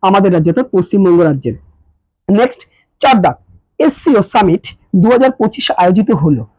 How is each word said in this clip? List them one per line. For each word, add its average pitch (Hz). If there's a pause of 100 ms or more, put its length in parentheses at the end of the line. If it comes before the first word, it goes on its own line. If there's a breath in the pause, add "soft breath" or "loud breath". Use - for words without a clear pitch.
আমাদের 196
রাজ্য 165
অর্থাৎ 247
পশ্চিমবঙ্গ 180
রাজ্যের। 143 (760)
নেক্সট 226 (380)
চার 262
দাগ, 135 (420)
এসসিও 277
সামিট 196 (340)
দু 190
হাজার 254
পঁচিশ -
আয়োজিত 185
হলো। 147 (120)